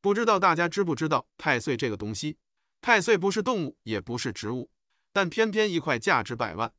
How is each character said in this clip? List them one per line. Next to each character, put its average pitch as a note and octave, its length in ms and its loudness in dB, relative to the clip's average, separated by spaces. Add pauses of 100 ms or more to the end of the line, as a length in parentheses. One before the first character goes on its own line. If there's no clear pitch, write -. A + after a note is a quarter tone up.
不 G3+ 60 4
知 A3+ 100 2
道 G#3+ 140 4
大 F3 160 6
家 E3+ 120 2
知 F#3+ 160 -2
不 E3 120 0
知 D#3 120 -2
道 D3+ 300 0
太 C3 240 0
岁 C3+ 160 -2
这 A#2+ 140 -2
个 G#2 40 -4
东 G#2 200 -8
西？ D3+ 240 -6 (420)
太 A3+ 180 4
岁 G3+ 200 2
不 F#3+ 120 0
是 G#3 120 -2
动 G3 240 0
物， - 160 -10
也 G#2+ 180 -4
不 A#2+ 160 -8
是 A#2 160 -6
植 G#2 160 -10
物， B2 220 -8 (420)
但 F#3+ 160 2
偏 A3 220 0
偏 G#3+ 200 0
一 E3+ 80 -2
块 C#3+ 200 -2
价 C3 240 2
值 A#2 120 -6
百 A2+ 200 -4
万。 A2+ 240 -4